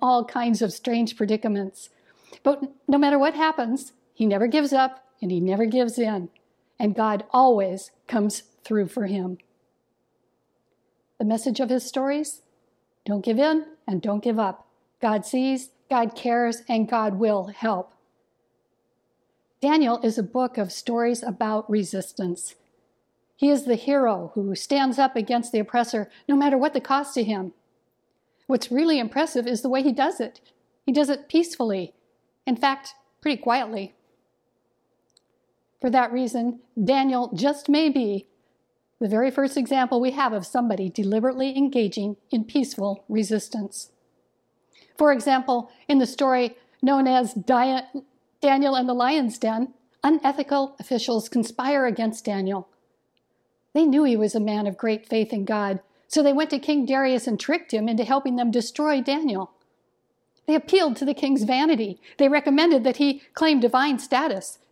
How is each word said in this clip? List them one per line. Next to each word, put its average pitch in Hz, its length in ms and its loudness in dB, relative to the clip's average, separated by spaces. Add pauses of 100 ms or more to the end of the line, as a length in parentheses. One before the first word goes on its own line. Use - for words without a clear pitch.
all 247 220 2
kinds 240 380 -2
of 202 100 -2
strange 233 440 -2
predicaments. 208 760 -4 (520)
But 285 300 0 (160)
no 285 100 4
matter 285 180 4
what 294 180 4
happens, 294 580 -2 (220)
he 220 120 0
never 202 220 2
gives 285 240 0
up 262 340 0 (160)
and 180 80 -4
he 180 80 -2
never 196 260 0
gives 233 320 0
in. 214 320 -2 (480)
And 214 200 0
God 214 340 0
always 208 640 2 (160)
comes 208 340 -2 (220)
through 208 240 0
for 208 180 -6
him. 185 320 -6 (1800)
The 220 60 -2
message 220 360 -2
of 247 100 -2
his 254 140 0
stories? 277 580 -4 (640)
Don't 202 200 -4
give 220 140 0
in 311 260 2 (220)
and 185 160 -4
don't 208 220 -4
give 226 160 0
up. 190 260 -4 (340)
God 214 240 0
sees, 262 460 -2 (180)
God 233 280 0
cares, 233 520 -2
and 220 200 0
God 220 260 -2
will 202 320 0
help. 202 460 -6 (1700)
Daniel 269 420 2
is 226 160 0
a 208 60 -2
book 254 340 -4
of 190 140 -4
stories 233 500 -2
about 214 480 -4
resistance. 190 840 -4 (800)
He 285 140 2
is 285 160 0
the 233 100 2
hero 226 580 0
who 196 220 -4
stands 269 420 0
up 262 160 2
against 240 380 -2
the 220 80 0
oppressor, 226 500 -2 (180)
no 285 60 2
matter 277 240 4
what 294 160 0
the 262 60 -2
cost 285 340 -2
to 247 80 0
him. 190 300 -4 (960)
What's - 260 -2
really 302 260 2
impressive 240 480 -2
is 240 140 -2
the 269 80 -4
way 262 140 0
he 269 100 2
does 285 280 -2
it. - 200 -8 (460)
He 262 60 0
does 285 180 2
it 285 180 -4
peacefully. 233 640 -2 (540)
In 247 100 0
fact, 277 380 -2 (260)
pretty 294 220 -4
quietly. 220 520 -4 (1900)
For 254 80 0
that 240 240 2
reason, 240 460 -4 (220)
Daniel 262 520 2
just 277 340 -2
may 302 220 4
be 214 360 -2 (760)
the 220 80 -2
very 233 220 2
first 277 280 -2
example 254 420 0
we 254 120 0
have 269 200 -2
of 196 140 -6
somebody 214 420 -2
deliberately 254 720 -2
engaging 220 580 0 (140)
in 220 140 -2
peaceful 202 640 -4
resistance. 214 840 -4 (1080)
For 302 160 6
example, 254 580 0 (160)
in 285 120 4
the 254 80 4
story 254 500 0 (240)
known 269 260 2
as 254 280 2
Di-, 254 480 2 (580)
Daniel 277 360 4
and 254 120 0
the 247 60 0
Lion's 247 420 0
Den, 226 380 -2 (280)
unethical 277 800 0
officials 233 480 -2
conspire 254 560 -2
against 226 400 -2
Daniel. 196 420 -4 (1080)
They 311 100 4
knew 294 200 6
he 240 120 4
was 214 180 0
a 220 60 2
man 208 260 0
of 196 120 -4
great 220 280 -2
faith 220 280 0
in 196 100 -2
God, 202 360 -2 (280)
so 302 140 2
they 285 100 6
went 302 180 0
to 285 80 -2
King 294 260 0
Darius 262 420 0
and 214 120 -2
tricked 330 340 -4
him 220 160 -2
into 226 140 0
helping 262 340 0
them 240 140 0
destroy 269 500 0
Daniel. 269 520 -2 (920)
They 311 80 2
appealed 311 420 2
to 277 80 -4
the 285 100 0
king's 269 300 0
vanity. 254 560 0 (160)
They 277 120 4
recommended 294 560 4
that 254 120 2
he 277 260 0 (120)
claim 311 260 4
divine 254 380 2
status 254 600 -2 (140)